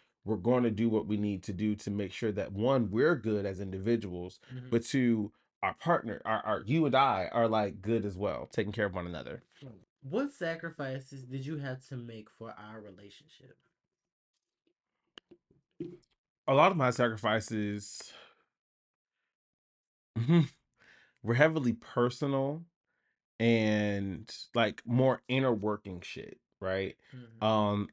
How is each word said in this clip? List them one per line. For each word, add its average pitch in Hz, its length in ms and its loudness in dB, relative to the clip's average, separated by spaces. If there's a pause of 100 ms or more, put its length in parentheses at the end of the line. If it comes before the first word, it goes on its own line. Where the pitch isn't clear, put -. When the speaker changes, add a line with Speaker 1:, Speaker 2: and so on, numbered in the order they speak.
(240)
Speaker 1:
we're 104 120 -2
gonna 117 340 2
do 113 180 2
what 107 180 2
we 104 100 0
need 101 260 -2
to 104 100 -8
do 104 220 0
to 104 160 -6
make 101 220 -4
sure 113 180 -4
that, 98 220 -4
one, 117 400 2
we're 147 240 4
good 104 280 0
as 98 160 -4
individuals, 95 760 -4 (160)
Speaker 2:
Mm-hmm. 127 160 -14
Speaker 1:
but 117 140 2
two, 117 480 2 (320)
our 95 100 -2
partner, 135 500 0
our, 110 220 0
our, 107 180 0
you 151 220 2
and 123 80 2
I 123 380 4
are, 117 160 4
like, 101 340 0
good 107 220 0
as 95 120 -6
well, 80 360 -4
taking 104 200 -2
care 104 140 0
of 92 80 -4
one 87 140 -4
another. 71 340 -10 (600)
Speaker 2:
What 233 300 -4
sacrifices 143 920 -8
did 131 200 -8
you 151 140 -6
have 131 300 -8
to 135 80 -10
make 113 340 -12
for 110 260 -16
our 107 240 -16
relationship? 101 760 -20 (3000)
Speaker 1:
A 135 60 4
lot 160 180 8
of 175 40 -2
my 127 140 4
sacrifices 107 1200 -2 (2000)
<laughs> 147 260 6 (800)
were 113 120 0
heavily 147 380 4
personal 139 880 0 (760)
and, 107 960 2 (220)
like, 113 320 0
more 123 420 2
inner 131 240 2
working 101 480 -4
shit, - 380 -14 (220)
right? 95 360 -2 (200)
Speaker 2:
Mm-hmm. 113 280 -6
Speaker 1:
Um, 104 480 4